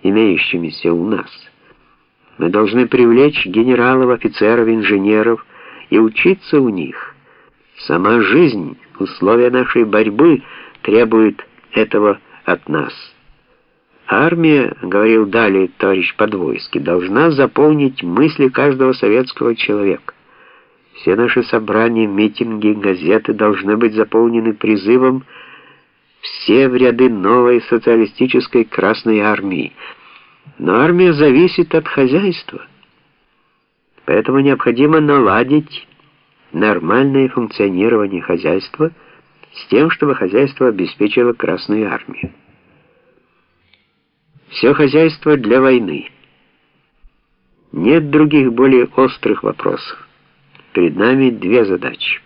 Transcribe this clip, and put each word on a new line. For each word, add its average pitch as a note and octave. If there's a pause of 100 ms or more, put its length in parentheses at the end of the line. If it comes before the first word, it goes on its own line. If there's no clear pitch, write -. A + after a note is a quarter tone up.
имеющимися F2+
у E2+
нас. G#2 (1080)
Мы E2
должны G#2+
привлечь B2
генералов, B2
офицеров, A2+
инженеров G#2+ (460)
и G#2
учиться D3
у B2+
них. - (720)
Сама G2+
жизнь, G#2 (220)
условия A2+
нашей B2
борьбы G#2+ (400)
требуют A2 (260)
этого G#2 (260)
от F2
нас. D2+ (1160)
Армия, — D3+
говорил G#2
далее G2 (100)
товарищ F#2+
Подвойский, — F#2+
должна F#2+
заполнить C#3
мысли C3
каждого C3
советского A#2+
человека. G2+ (800)
Все -
наши A#2+
собрания, A2+
митинги, G#2+
газеты G2+
должны G#2
быть A2+
заполнены A2+
призывом B2 (960)
все -
в B2+
ряды B2+
новой A#2
социалистической A#2+
Красной G#2
Армии. G2 (840)
Но F#2+
армия F3
зависит D#3
от D#3+
хозяйства. D#3 (1400)
Поэтому A2+
необходимо C#3
наладить C#3 (640)
нормальное G#2+
функционирование G#2
хозяйства F#2 (600)
с -
тем, D3+
чтобы C#3+
хозяйство B2+
обеспечило G#2
Красную G#2
Армию. - (2250)
Всё C3+
хозяйство D3+
для A#2+
войны. A#2+ (1600)
Нет D3+
других D3
более B2+ (100)
острых -
вопросов. - (640)
Перед F2
нами B2+
две A2+
задачи. -